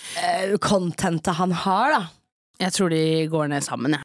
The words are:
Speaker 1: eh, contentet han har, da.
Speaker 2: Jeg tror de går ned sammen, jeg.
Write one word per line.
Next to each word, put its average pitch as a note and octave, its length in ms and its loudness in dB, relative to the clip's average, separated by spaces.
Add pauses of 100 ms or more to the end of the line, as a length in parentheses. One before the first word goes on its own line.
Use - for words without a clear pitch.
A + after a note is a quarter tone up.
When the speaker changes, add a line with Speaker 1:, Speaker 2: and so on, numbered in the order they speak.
(180)
Speaker 1:
eh, F3+ 400 0
contentet F3+ 800 0
han F#3 160 0
har, F#3+ 400 0
da. A3 160 0 (520)
Speaker 2:
Jeg F#3 120 -2
tror F#3 200 2
de D#3+ 360 2
går D#3 220 0
ned C#3+ 140 -2
sammen, B2+ 280 -2
jeg. D3+ 140 0